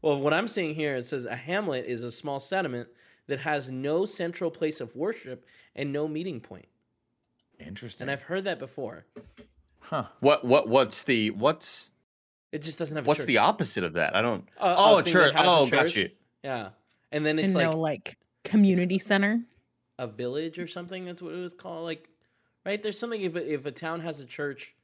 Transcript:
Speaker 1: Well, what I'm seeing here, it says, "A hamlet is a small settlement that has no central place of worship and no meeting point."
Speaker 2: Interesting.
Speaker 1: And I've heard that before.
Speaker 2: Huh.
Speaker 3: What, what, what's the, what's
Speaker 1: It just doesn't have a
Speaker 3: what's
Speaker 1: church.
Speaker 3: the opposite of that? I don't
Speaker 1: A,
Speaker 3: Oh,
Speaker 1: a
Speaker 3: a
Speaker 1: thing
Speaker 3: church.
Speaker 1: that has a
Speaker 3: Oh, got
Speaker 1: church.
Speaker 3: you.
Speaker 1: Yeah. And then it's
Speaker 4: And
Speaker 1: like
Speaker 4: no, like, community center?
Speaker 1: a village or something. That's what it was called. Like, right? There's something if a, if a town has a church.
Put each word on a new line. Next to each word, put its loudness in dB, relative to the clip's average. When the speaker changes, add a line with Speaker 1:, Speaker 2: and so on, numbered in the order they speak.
Speaker 1:
Well, 2
what 2
I'm 0
seeing -4
here, -2
it -6
says, -6
"A -8
hamlet -4
is -6
a -8
small -6
settlement -4
that -4
has -4
no -2
central -4
place -4
of -12
worship -8
and -6
no -2
meeting -6
point." -20
Speaker 2:
Interesting. -14
Speaker 1:
And -4
I've -6
heard -6
that -4
before. -10
Speaker 2:
Huh. -6
Speaker 3:
What, 4
what, 4
what's 2
the, 2
what's -2
Speaker 1:
It -8
just -8
doesn't -6
have -4
a 2
Speaker 3:
what's 4
Speaker 1:
church. -2
Speaker 3:
the 6
opposite 2
of -4
that? 0
I 4
don't -2
Speaker 1:
A, 2
Speaker 3:
Oh, 10
Speaker 1:
a 6
Speaker 3:
a 4
Speaker 1:
thing 0
Speaker 3:
church. 8
Speaker 1:
that 2
has 6
a 8
Speaker 3:
Oh, 8
got 6
Speaker 1:
church. 0
Speaker 3:
you. 0
Speaker 1:
Yeah. -6
And -2
then 2
it's 2
Speaker 4:
And -
Speaker 1:
like 4
Speaker 4:
no, -2
like, -4
community 4
center? 2
Speaker 1:
a -6
village -6
or -8
something. -12
That's -12
what -10
it -8
was -10
called. -12
Like, -8
right? -4
There's -6
something -6
if -4
a, -4
if -4
a -6
town -8
has -8
a -16
church. -10